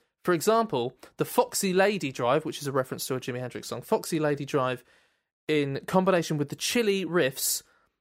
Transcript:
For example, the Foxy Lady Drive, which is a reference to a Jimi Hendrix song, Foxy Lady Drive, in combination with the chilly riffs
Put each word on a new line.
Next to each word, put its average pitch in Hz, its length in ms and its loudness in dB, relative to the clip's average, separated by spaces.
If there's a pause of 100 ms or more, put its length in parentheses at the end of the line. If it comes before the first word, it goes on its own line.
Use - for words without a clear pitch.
(240)
For 180 100 2
example, 175 600 2 (240)
the 151 80 0
Foxy 202 480 0
Lady 190 400 2
Drive, 135 320 2
which 143 160 -8
is 143 60 -4
a 135 40 -4
reference 131 360 -2
to 131 80 -2
a 131 40 -4
Jimi 123 220 -6
Hendrix 117 260 -10
song, 120 140 -8
Foxy 214 360 -2
Lady 147 280 0
Drive, 127 360 0 (680)
in 143 380 0
combination 185 500 2
with - 100 0
the - 80 -8
chilly 202 480 0
riffs 160 600 0 (380)